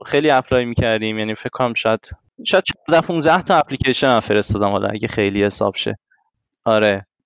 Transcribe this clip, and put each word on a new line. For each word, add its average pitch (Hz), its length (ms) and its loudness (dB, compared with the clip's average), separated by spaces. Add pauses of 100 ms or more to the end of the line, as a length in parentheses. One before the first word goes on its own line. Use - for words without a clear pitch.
خیلی 147 240 2
اپلای 127 340 2
می‌کردیم، 110 540 -2
یعنی 107 160 -4
فکر - 140 -10
کنم 120 260 -2
شاید، - 360 -2 (360)
شاید - 180 2
چهارده - 420 0
پونزده 165 360 2
تا 185 140 2
اپلیکیشن 135 520 0
هم 117 120 4
فرستادم 104 480 0
حالا 101 200 -2
اگه 104 200 -6
خیلی 101 360 0
حساب 101 320 -2
شه. 104 220 -4 (640)
آره، 107 420 2 (200)